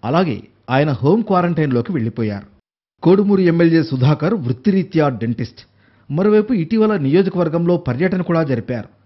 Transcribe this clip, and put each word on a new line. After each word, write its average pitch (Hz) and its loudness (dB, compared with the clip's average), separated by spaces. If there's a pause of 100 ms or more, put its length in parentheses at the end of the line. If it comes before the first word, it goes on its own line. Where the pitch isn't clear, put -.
అలాగే 151 -2 (280)
ఆయన 143 2
హోమ్ 180 2
క్వారంటైన్‌లోకి 165 0
వెళ్లిపోయారు. 110 -4 (560)
కోడుమూరు 196 4
ఎమ్మెల్యే 170 4
సుధాకర్ 147 0
వృత్తిరీత్యా 160 0
డెంటిస్ట్. 117 -6 (500)
మరోవైపు 208 2
ఇటీవల 214 0
నియోజకవర్గంలో 170 0
పర్యటన 170 -2
కూడా 165 -2
జరిపారు. 123 -6 (180)